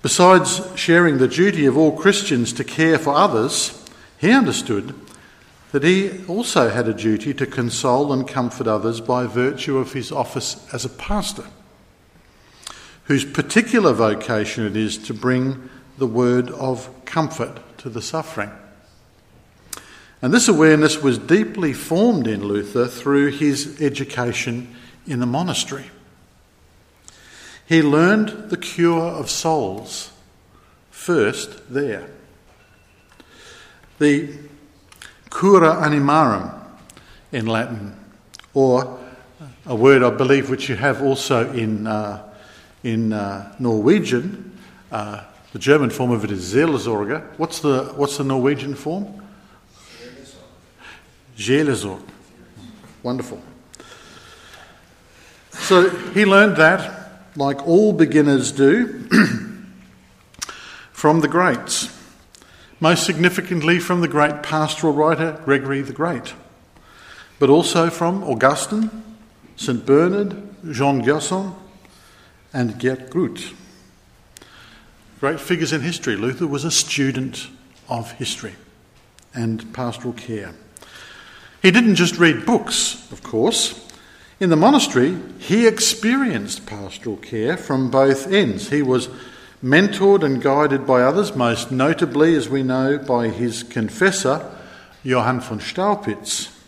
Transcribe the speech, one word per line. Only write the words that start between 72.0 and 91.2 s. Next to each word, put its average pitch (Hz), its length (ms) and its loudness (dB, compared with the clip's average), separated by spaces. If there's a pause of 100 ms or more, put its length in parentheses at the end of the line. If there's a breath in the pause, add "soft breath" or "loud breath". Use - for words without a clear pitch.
and 120 260 -4
Gerd 127 300 -4
Groot. - 440 -6 (1700 loud breath)
Great 156 200 -2
figures 160 340 -2
in 156 80 -2
history. 156 340 -4
Luther 127 300 -4
was 139 180 -4
a 160 80 -4
student 131 760 -4 (420)
of 117 240 -8
history - 400 -10 (800)
and 113 400 -6
pastoral 120 400 -8
care. 104 400 -12 (1080 loud breath)
He 185 80 8
didn't 220 240 4
just 165 240 2
read 160 260 4
books, - 680 0
of 110 120 -20
course. - 600 -2 (560 loud breath)
In 185 120 2
the 160 40 6
monastery, 175 640 4 (220)
he 220 260 2
experienced 220 1040 0
pastoral 101 500 -10
care 120 400 -4
from 131 320 -2
both 135 420 2
ends. 147 380 0
He 143 140 0
was 127 260 0 (540 loud breath)
mentored 196 600 4
and 135 160 0
guided 139 460 2
by 131 160 4
others, 156 340 2